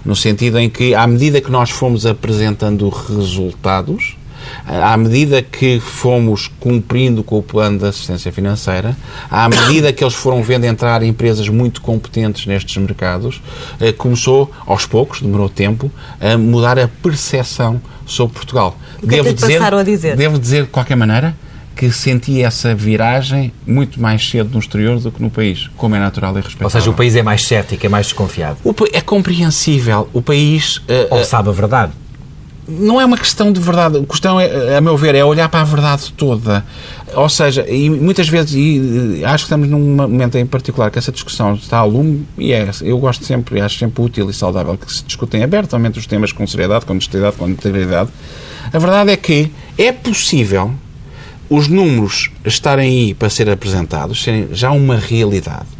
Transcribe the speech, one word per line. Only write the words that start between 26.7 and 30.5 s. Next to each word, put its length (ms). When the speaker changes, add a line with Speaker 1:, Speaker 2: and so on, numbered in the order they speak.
Speaker 3:
seja, 180
o 60
país 220
é 60
mais 220
cético, 400
é 40
mais 180
desconfiado. 560
Speaker 1:
O 100
pa-, 200
é 80
compreensível. 1120
O 100
país, 640